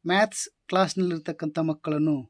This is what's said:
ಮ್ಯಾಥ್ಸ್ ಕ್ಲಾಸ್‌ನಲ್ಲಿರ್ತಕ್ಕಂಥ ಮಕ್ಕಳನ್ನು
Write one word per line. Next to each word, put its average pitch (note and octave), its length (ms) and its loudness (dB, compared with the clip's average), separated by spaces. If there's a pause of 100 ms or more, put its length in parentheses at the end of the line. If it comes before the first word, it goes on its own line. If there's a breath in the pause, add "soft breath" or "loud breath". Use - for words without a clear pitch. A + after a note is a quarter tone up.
ಮ್ಯಾಥ್ಸ್ G3 440 0 (180)
ಕ್ಲಾಸ್‌ನಲ್ಲಿರ್ತಕ್ಕಂಥ E3+ 920 0
ಮಕ್ಕಳನ್ನು D#3 560 0 (140)